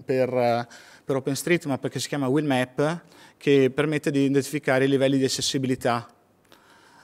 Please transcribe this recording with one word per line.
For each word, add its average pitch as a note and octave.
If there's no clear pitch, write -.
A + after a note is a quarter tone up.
per, B2+
eh, A#2+
per C#3
OpenStreetMap C#3
che B2+
si -
chiama C#3+
Willmap, C#3+
che C#3
permette D3+
di C#3
identificare C3+
i C3+
livelli C3+
di C3
accessibilità, B2+